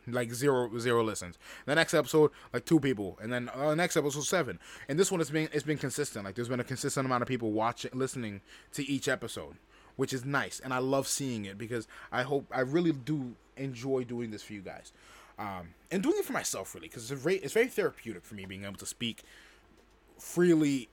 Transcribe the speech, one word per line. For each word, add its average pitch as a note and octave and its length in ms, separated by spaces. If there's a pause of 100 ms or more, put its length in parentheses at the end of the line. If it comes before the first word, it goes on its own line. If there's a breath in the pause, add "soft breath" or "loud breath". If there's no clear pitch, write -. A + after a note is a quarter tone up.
Like, A#2+ 260
zero, B2 460
zero A#2 240
listens. F#2+ 340 (300 loud breath)
The C#3 80
next D#3+ 180
episode, D3+ 380 (200 loud breath)
like, B2 140
two E3 140
people, G#2 420
and A2 100
then, B2 180
uh, C3+ 200
the D3+ 60
next F3 200
episode, D3 280
seven. C3+ 360 (300 loud breath)
And D3 100
this F#3+ 120
one, F3 100
it's C3+ 80
been, D#3 240
it's D3+ 100
been D3+ 140
consistent. B2+ 480
Like, G2 80
there's A#2+ 160
been B2+ 100
a B2 60
consistent C3+ 400
amount B2+ 160
of A#2 60
people A#2 240
watching, A2+ 420
listening B2 480 (320 loud breath)
to D3 100
each C3+ 240
episode, E2 500 (380 soft breath)
which C3 160
is B2+ 140
nice, C3+ 340
and C3 140
I B2+ 60
love C3 280
seeing A#2+ 380
it G2 140
because A#2 280 (240 loud breath)
I B2 120
hope, C#3 280
I C3 100
really D#3 320
do C3 420 (200)
enjoy C3+ 480
doing A#2+ 280
this G#2 100
for - 120
you G2+ 80
guys. - 300 (460 loud breath)
Um, F#2 360 (180)
and F#3 100
doing D4+ 160
it G4 60
for - 80
myself, A#2+ 440
really, - 120
'cause A#2 160
it's A2+ 80
a C#3+ 40
very, D3 220
it's C#3 160
very A#3 140
therapeutic C3 560
for - 120
me G2 100
being F#2+ 180
able G2 120
to F#2+ 100
speak - 380 (920 loud breath)
freely D#3 760